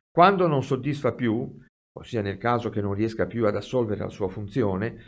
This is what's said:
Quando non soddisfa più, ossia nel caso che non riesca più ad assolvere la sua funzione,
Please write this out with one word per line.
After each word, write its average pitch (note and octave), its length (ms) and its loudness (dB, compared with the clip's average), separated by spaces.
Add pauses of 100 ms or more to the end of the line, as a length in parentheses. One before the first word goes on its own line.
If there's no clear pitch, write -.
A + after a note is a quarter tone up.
Quando F3+ 380 6
non C#3+ 160 2
soddisfa C3 500 -2
più, A#2+ 420 -2 (380)
ossia A2 280 -4
nel G2 160 -4
caso A2+ 320 0
che G#2 120 -2
non G2+ 120 -2
riesca A2 340 0
più A2 180 -2
ad G#2 100 2
assolvere G#2 460 -2
la F#2+ 80 -4
sua G2 180 -4
funzione, G#2+ 680 -2 (100)